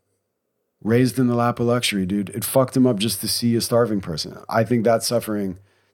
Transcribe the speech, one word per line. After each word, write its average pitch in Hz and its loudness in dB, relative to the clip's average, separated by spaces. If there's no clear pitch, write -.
raised 120 2
in 131 2
the 120 0
lap 120 0
of 120 0
luxury, 117 0
dude. 101 -2
It 110 -6
fucked 131 2
him 127 6
up 120 2
just 107 -2
to 107 -6
see 117 0
a 110 0
starving 110 0
person. 85 -8
I 113 2
think 113 0
that 113 2
suffering, 104 -4